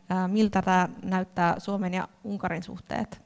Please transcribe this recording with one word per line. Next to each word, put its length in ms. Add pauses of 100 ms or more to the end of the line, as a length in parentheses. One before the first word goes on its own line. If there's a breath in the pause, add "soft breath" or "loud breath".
Ää, 180
miltä 340
tää 280 (140)
näyttää 540
Suomen 360
ja 140 (160)
Unkarin 400
suhteet 640